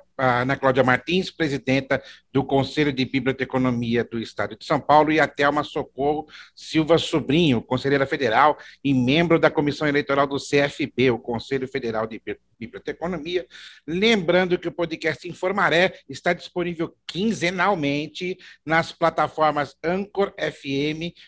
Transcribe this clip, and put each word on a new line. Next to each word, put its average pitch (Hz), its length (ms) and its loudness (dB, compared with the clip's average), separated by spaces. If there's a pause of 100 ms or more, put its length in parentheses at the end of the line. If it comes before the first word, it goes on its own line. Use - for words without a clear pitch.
(180)
a 123 220 2
Ana 131 160 -2
Cláudia 135 300 4
Martins, 165 440 0
presidenta 135 720 -2 (300)
do 135 140 0
Conselho 143 480 0
de 131 100 0
Biblioteconomia 123 1000 -2
do 117 120 -8
Estado 104 380 -8
de - 80 -20
São 151 160 0
Paulo, 151 320 4
e 156 80 2
a 143 80 4
Thelma 143 380 0
Socorro 147 600 -4 (280)
Silva 151 420 2
Sobrinho, 139 640 2
conselheira 135 440 0
federal 139 520 2 (240)
e 139 120 2
membro 156 440 4
da 151 140 4
Comissão 147 340 -2
Eleitoral 143 400 0
do 139 140 -4
C 143 200 0
F 139 360 -2
B, 127 160 4
o 113 80 0
Conselho 127 480 -6
Federal 113 400 -4
de 110 180 -12
Bi-, 104 140 -10 (180)
Biblioteconomia. 160 880 -8 (400)
Lembrando 180 720 2
que 170 120 -6
o - 40 -8
podcast 160 540 -4
Informaré 180 680 0 (120)
está 139 240 -4
disponível 170 640 -6 (100)
quinzenalmente 175 1300 -2 (280)
nas 160 280 0
plataformas 151 920 0
Anchor 190 540 -2
F 147 360 -6
M, 156 400 -4 (140)